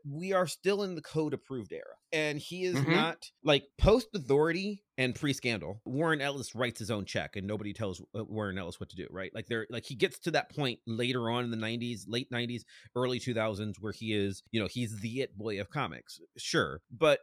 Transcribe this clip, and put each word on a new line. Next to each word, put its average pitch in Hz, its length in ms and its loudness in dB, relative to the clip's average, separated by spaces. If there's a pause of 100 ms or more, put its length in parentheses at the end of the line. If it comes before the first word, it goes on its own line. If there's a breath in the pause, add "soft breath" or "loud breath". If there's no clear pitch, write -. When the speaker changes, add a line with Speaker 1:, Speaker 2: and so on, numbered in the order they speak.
Speaker 1:
we 165 240 -4
are 180 160 4
still 196 360 0
in 185 120 -2
the 160 60 -8
Code 151 320 -2
Approved 123 400 -6
era, 80 100 -8 (300)
and 151 260 2
he 180 240 -6
is 180 140 2
Speaker 2:
Mm-hmm. 139 140 4
Speaker 1:
not, 165 400 2 (120)
like, 143 220 6 (120)
post 220 380 6
Authority, 165 720 2 (140)
and 127 160 2
pre-Scandal, 110 720 -2
Warren 156 360 2
Ellis 139 320 -4
writes 120 240 0
his 107 140 -4
own 101 140 0
check 87 320 -4
and 95 100 -4
nobody 104 260 -4
tells, 95 280 -4 (120)
uh, 110 120 -6
Warren 104 320 -2
Ellis 92 240 -8
what - 80 -10
to - 80 -16
do, 87 120 -8
right? 92 240 -8
Like, 113 140 -10
there, 113 240 -2
like, 120 140 -6
he 139 100 -8
gets 175 240 0
to 170 120 -2
that 147 220 0
point 131 320 -2
later 120 460 0
on 120 140 2
in 120 60 -2
the 117 60 -2
nineties, 113 500 -4
late 120 220 -2
nineties, 120 360 -4 (320 soft breath)
early 127 200 2
two 123 160 -2
thousands, 107 460 0
where 104 140 -4
he 110 200 -2
is, 101 380 0
you 113 100 2
know, 95 60 0
he's 110 320 -4
the 117 220 -4
it 123 160 -6
boy 104 240 -4
of 98 80 -6
comics, 92 500 -6 (180)
sure. 87 440 0 (100)
But, 143 320 4